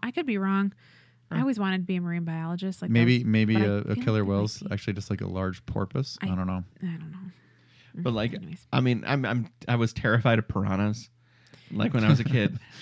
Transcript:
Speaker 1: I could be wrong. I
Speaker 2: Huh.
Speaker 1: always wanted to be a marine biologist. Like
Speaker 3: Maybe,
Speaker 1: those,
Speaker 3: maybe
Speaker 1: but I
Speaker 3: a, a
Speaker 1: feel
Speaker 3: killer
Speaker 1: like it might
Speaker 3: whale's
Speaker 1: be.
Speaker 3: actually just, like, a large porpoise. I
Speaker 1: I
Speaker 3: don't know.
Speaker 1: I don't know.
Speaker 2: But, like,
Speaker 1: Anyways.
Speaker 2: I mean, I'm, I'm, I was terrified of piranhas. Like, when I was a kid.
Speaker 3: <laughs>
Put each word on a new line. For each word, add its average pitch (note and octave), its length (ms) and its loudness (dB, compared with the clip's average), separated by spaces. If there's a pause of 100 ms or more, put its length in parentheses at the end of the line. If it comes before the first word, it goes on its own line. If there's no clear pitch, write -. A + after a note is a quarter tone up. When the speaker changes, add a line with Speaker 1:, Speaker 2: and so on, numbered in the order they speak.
Speaker 1:
I A#3+ 80 -6
could D#4+ 140 -2
be A3+ 120 0
wrong. G3 360 0 (580)
I - 40 -4
Speaker 2:
Huh. B3 60 2
Speaker 1:
always B3+ 180 0
wanted F#3+ 200 0
to F3+ 40 -2
be F#3 140 -2
a F3 40 -2
marine E3+ 220 -2
biologist. E3 580 -6
Like - 100 -2
Speaker 3:
Maybe, A#2 260 6
Speaker 1:
those, A#2+ 80 0
Speaker 3:
maybe A2 300 4
Speaker 1:
but G#2+ 80 6
I - 20 4
Speaker 3:
a, G2+ 60 2
a G#2 120 0 (120)
Speaker 1:
feel - 100 -2
Speaker 3:
killer G#2+ 140 2
Speaker 1:
like G2 80 0
it G2 40 2
might G2 60 2
Speaker 3:
whale's G#2 220 -2
Speaker 1:
be. G2 120 -8
Speaker 3:
actually G2+ 220 -4
just, F#2+ 160 -8
like, G2 120 -2
a G2+ 60 -6
large F#2 380 -4
porpoise. - 560 -4
I G2 60 -4
Speaker 1:
I F#2 80 -2
Speaker 3:
don't F#2 120 -2
know. F#2 160 -4 (180)
Speaker 1:
I F#3+ 40 -8
don't D#3+ 260 -8
know. F#3 60 -14 (800)
Speaker 2:
But, E3 180 -2
like, A2 220 -2
Speaker 1:
Anyways. G2 360 -14
Speaker 2:
I C3 80 0
mean, B2 280 2
I'm, C3+ 180 -2
I'm, A2+ 240 -2 (180)
I A#2+ 80 2
was A#2 160 2
terrified A2+ 480 2
of A2+ 80 -2
piranhas. G2+ 640 -2 (600)
Like, - 220 -2
when A#2 100 2
I G#2+ 60 6
was C3+ 100 8
a A#2+ 60 0
kid. A2 380 2
Speaker 3:
<laughs> - 60 -20 (120)